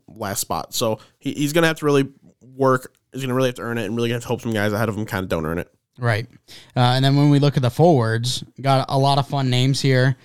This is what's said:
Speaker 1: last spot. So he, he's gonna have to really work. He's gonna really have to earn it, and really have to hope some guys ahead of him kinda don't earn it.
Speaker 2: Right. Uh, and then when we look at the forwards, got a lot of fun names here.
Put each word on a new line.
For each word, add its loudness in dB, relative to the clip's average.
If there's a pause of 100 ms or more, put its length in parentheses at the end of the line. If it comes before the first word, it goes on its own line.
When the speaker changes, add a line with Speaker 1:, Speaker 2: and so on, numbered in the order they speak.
Speaker 1:
last -8
spot. -6
So -2 (200)
he, -6
he's -2
gonna 4
have -2
to -4
really 2 (320)
work. 0 (200)
He's -8
gonna -4
really 2
have -6
to -12
earn -4
it, -4
and -4
really 0
have -4
to -10
hope -4
some -4
guys 0
ahead -2
of -6
him -6
kinda -6
don't -4
earn -4
it. -8 (260)
Speaker 2:
Right. -2 (500)
Uh, 2
and 2
then 4
when 4
we 6
look 2
at 0
the 0
forwards, 2 (160)
got 2
a 0
lot 2
of 0
fun -2
names 2
here. 2